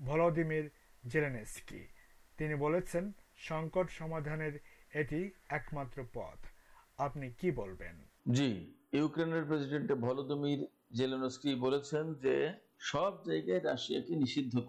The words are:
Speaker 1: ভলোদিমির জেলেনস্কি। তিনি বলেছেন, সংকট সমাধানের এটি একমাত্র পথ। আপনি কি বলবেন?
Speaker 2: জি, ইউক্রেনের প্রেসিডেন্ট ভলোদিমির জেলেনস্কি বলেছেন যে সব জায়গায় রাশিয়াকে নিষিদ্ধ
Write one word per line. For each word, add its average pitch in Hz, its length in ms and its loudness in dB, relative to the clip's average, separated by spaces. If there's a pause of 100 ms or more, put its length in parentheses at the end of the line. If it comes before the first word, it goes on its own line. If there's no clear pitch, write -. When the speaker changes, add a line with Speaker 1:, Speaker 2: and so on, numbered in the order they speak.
Speaker 1:
ভলোদিমির 156 580 2 (380)
জেলেনস্কি। 127 760 -2 (560)
তিনি 156 180 0 (100)
বলেছেন, 175 380 2 (460)
সংকট 160 380 0 (120)
সমাধানের 156 540 -4 (480)
এটি 147 180 -2 (380)
একমাত্র 143 400 -8 (180)
পথ। 107 240 -8 (640)
আপনি 139 220 -4 (120)
কি 185 100 2 (120)
বলবেন? 90 340 -8 (420)
Speaker 2:
জি, 139 120 6 (480)
ইউক্রেনের 160 520 2
প্রেসিডেন্ট 143 400 0 (160)
ভলোদিমির 143 560 0 (360)
জেলেনস্কি 131 520 0 (160)
বলেছেন 143 400 2 (180)
যে 135 120 4 (560)
সব 180 200 2 (160)
জায়গায় 165 420 2
রাশিয়াকে 170 440 0 (100)
নিষিদ্ধ 127 320 2 (140)